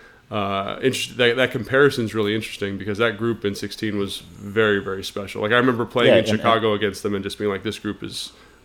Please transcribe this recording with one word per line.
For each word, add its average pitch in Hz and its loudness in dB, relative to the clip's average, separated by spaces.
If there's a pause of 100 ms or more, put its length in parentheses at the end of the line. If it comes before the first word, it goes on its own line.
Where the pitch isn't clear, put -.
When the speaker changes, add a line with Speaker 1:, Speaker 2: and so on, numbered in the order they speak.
(320)
Speaker 1:
uh, 98 -4
interest-, 127 -2
that, 120 4
that 127 2
comparison 127 2
is 101 -4
really 107 0
interesting 101 -6
because 98 -4
that 113 0
group 113 -2
in 101 0
sixteen 104 -6
was 98 -4
very, 101 0
very 95 -6
special. 101 -8
Like, 107 0
I 123 4
remember 123 4
playing 120 4
Speaker 2:
Yeah, 120 10
Speaker 1:
in 98 8
Speaker 2:
and, 107 2
and 107 2
Speaker 1:
Chicago 110 2
against 101 0
them 104 -2
and 95 -4
just 98 -8
being 104 0
like, 98 -2
"This 107 -6
group 104 -6
is - -10 (340)